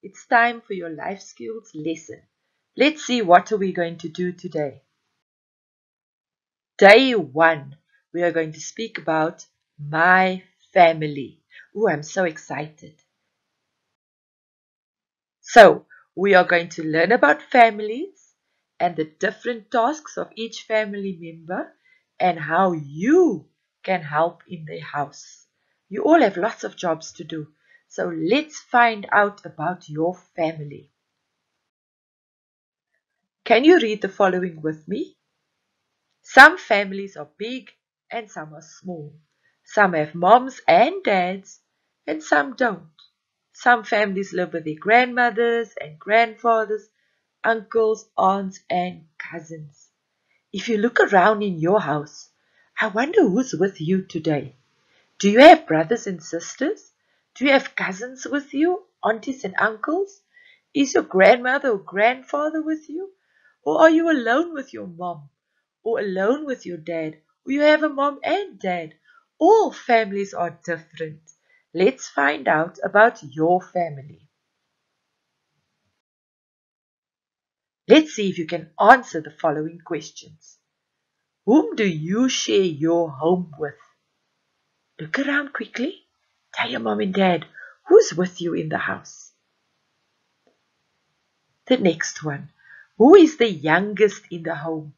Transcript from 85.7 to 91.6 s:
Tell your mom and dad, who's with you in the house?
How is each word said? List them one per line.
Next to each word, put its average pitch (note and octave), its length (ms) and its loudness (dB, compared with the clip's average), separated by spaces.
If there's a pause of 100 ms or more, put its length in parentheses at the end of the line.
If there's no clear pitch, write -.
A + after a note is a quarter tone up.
Tell - 160 -6
your B3+ 100 -8
mom G#3+ 200 -4
and G3+ 120 -4
dad, F#3 360 0 (400)
who's - 260 6
with F3+ 260 -4
you E3+ 140 -6
in D#3+ 160 -6
the - 80 -4
house? - 540 -10 (2250)